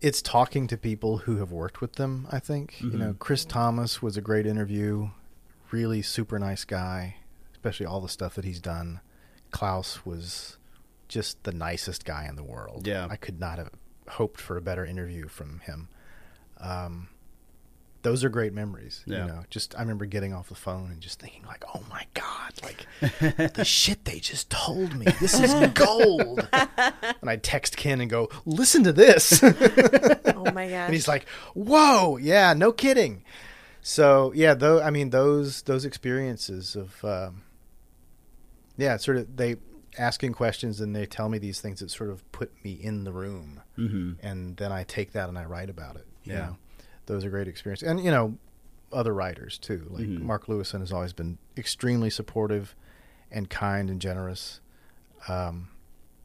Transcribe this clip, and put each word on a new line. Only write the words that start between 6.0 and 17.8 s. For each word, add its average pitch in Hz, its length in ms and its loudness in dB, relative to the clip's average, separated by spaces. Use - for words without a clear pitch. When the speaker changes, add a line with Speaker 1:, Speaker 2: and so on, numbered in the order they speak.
Speaker 1:
super 107 380 -4
nice 98 240 -6
guy, 92 540 -8
especially 104 320 -8
all 92 160 -8
the 92 80 -10
stuff - 260 -10
that 98 100 -8
he's 87 160 -10
done. 85 400 -10
Klaus - 540 -6
was 87 520 -14
just - 360 -8
the 98 100 -8
nicest 85 520 -8
guy 76 220 -10
in 71 80 -14
the 73 80 -14
world. 58 420 -14
Speaker 2:
Yeah. 95 240 -4
Speaker 1:
I 101 60 -10
could 87 240 -12
not 85 180 -8
have 82 140 -12
hoped - 300 -6
for 90 180 -10
a 87 40 -10
better 90 240 -6
interview 87 420 -10
from 78 320 -16
him. 80 280 -14
Um, 90 500 -10